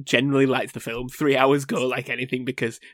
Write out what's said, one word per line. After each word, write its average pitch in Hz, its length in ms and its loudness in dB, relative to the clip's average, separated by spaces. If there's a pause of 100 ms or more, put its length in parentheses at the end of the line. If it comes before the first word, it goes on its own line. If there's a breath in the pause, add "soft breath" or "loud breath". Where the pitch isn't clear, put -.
generally 135 440 4
liked 127 260 -2
the 117 80 -10
film. 123 300 -8
Three 139 260 0
hours 139 300 4
go 143 200 -2
like 127 220 -4
anything 127 380 -4
because 123 340 -4 (140)